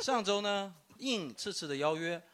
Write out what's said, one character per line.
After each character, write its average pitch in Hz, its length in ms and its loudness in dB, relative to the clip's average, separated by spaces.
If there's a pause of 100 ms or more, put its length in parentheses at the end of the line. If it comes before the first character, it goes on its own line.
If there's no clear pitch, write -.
上 254 220 2
周 202 180 2
呢， 202 320 0 (240)
应 202 380 -2
赤 - 180 -6
赤 - 140 -6
的 143 80 0
邀 151 220 2
约， 165 220 -2 (140)